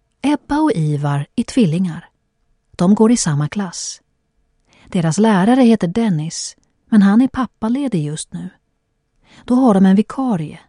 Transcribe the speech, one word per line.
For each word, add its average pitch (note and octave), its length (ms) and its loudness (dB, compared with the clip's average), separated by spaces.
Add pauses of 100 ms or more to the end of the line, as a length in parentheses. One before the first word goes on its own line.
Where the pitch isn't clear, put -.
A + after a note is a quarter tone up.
(220)
Ebba C#4+ 380 -2
och D#4 120 2
Ivar D3 540 -2 (100)
är A#3 80 -2
tvillingar. E3+ 680 -2 (600)
De F3+ 240 2
går A3 180 4
i A#3+ 40 2
samma D3 320 -2
klass. - 540 -10 (840)
Deras E3 320 -2
lärare A3 440 4
heter A3+ 260 2
Dennis, E3+ 680 -4 (300)
men G#3+ 160 4
han G3+ 180 4
är C4 80 2
pappaledig A#3+ 760 -6
just D3 280 -12
nu. F3 180 -12 (960)
Då A#3+ 100 -2
har B3+ 200 4
de F#3+ 120 4
en F#3+ 100 4
vikarie G#3 720 -4